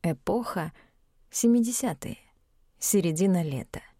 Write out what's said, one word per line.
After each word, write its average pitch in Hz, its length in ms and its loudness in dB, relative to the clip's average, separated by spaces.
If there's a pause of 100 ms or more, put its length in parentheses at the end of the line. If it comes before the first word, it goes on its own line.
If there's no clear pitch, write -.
Эпоха 175 680 -2 (560)
семидесятые, 233 880 0 (640)
середина 180 640 2
лета. 139 380 -6 (180)